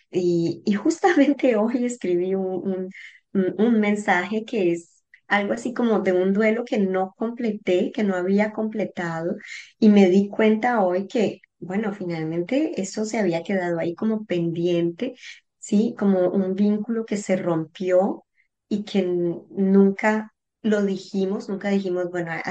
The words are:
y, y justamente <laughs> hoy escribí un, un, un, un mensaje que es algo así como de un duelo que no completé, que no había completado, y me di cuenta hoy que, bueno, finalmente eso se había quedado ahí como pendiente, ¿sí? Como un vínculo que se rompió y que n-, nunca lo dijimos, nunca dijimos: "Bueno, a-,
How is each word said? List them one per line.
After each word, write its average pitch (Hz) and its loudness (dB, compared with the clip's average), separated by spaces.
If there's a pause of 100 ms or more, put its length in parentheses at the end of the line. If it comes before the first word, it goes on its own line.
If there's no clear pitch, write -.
(100)
y, 175 0
y 208 0
justamente 285 2
<laughs> - 2
hoy 240 0
escribí 185 -2
un, 190 -2
un, 185 -4 (420)
un, 190 0
un 226 4
mensaje 202 0
que 185 0
es - -10 (260)
algo 202 0
así 240 -6
como 226 2
de 190 0
un 185 2
duelo 220 0
que 240 -4
no 190 0
completé, 220 -2
que 220 -4
no 190 0
había 196 0
completado, 185 -6 (420)
y 220 6
me 202 8
di 202 4
cuenta 220 2
hoy 185 0
que, - -2 (180)
bueno, 196 -4
finalmente 175 -4
eso 214 -6
se 214 -4
había 170 0
quedado 175 -2
ahí 165 -4
como 220 -2
pendiente, 170 -2 (440)
¿sí? 220 0
Como 190 4
un 190 0
vínculo 208 0
que 208 -4
se 196 -2
rompió 180 0 (440)
y 208 -4
que - 0
n-, 175 -2
nunca 196 2 (300)
lo 208 2
dijimos, 190 -4
nunca 202 -6
dijimos: 180 -2
"Bueno, 170 -6
a-, 165 -6 (120)